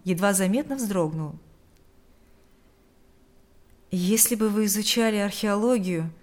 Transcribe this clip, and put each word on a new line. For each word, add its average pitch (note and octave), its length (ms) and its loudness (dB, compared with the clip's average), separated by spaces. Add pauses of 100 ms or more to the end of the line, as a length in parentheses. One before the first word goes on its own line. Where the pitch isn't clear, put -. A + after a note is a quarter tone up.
едва F#3 280 0
заметно G3 440 0
вздрогнул. D#3+ 580 -2 (2500)
«Если F#3+ 440 2
бы A3 140 2
вы G#3+ 160 0
изучали G#3+ 520 0
археологию, G3+ 960 0 (120)